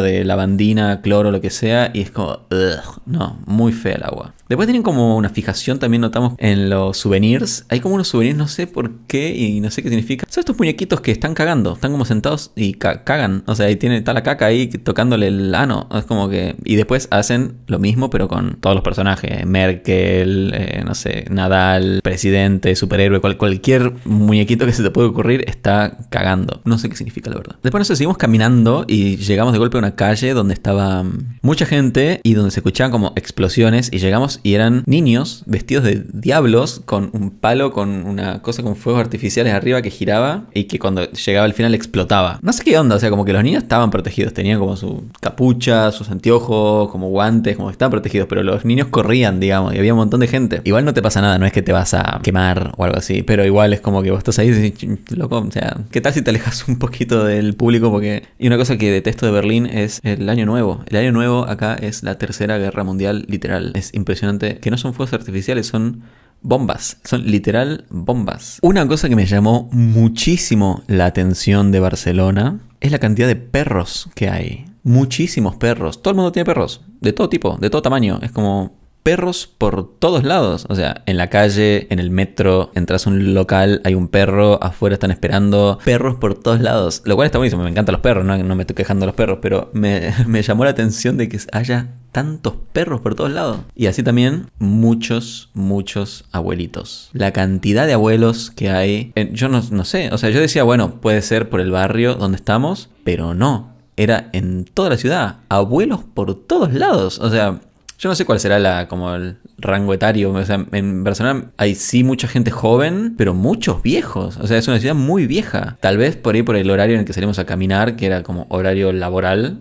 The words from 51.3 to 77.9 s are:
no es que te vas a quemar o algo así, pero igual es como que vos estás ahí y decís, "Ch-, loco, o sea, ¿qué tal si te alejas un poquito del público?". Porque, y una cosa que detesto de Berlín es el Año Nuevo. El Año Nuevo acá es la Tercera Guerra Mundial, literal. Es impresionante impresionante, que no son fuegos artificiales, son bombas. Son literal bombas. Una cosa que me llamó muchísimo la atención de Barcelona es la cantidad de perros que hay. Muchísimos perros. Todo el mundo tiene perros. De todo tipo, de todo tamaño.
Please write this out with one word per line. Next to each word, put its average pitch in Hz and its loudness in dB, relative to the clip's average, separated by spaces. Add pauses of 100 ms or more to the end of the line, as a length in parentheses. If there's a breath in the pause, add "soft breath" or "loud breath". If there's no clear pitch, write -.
no 92 4
es 92 2
que 98 0
te 92 0
vas 90 0
a - -2
quemar 92 0
o 90 -2
algo 87 0
así, 95 -4
pero 101 2
igual 104 4
es 101 -2
como 98 0
que 95 0
vos 95 0
estás 110 -2
ahí 110 4
y 123 4
decís, 107 2
"Ch-, 104 -8
loco, 139 -4
o 101 -4
sea, - -6 (140)
¿qué 120 -2
tal 139 0
si 151 -2
te 120 0
alejas - -2
un 123 0
poquito 123 0
del 104 0
público?". 117 2
Porque, 104 -2 (140)
y - -2
una 120 4
cosa 127 0
que 104 2
detesto 101 0
de 107 2
Berlín 110 2
es 107 -4
el 98 -2
Año 113 0
Nuevo. 107 -2
El 107 -2
Año 120 2
Nuevo 120 0
acá 107 -4
es 104 -8
la 95 -6
Tercera 107 -4
Guerra 98 -4
Mundial, 98 -2
literal. 92 -4
Es 95 -6
impresionante 98 -4
impresionante, 101 -4
que 107 -4
no 120 -2
son 127 -6
fuegos 123 -6
artificiales, 110 -4
son 113 -4 (380 loud breath)
bombas. - -2
Son 127 -2
literal 110 0
bombas. 98 -4
Una 170 4
cosa 151 0
que 120 4
me 98 4
llamó 107 2
muchísimo 113 2
la 90 4
atención 98 2
de 95 4
Barcelona 95 0 (200)
es 143 0
la 147 -2
cantidad 113 2
de 120 2
perros 123 -4
que 98 -2
hay. 87 -6 (180)
Muchísimos 127 2
perros. 117 -2
Todo 196 0
el 190 0
mundo 180 2
tiene 175 0
perros. 170 -2 (180)
De 107 2
todo - 0
tipo, - -2
de 104 0
todo 151 0
tamaño. 117 0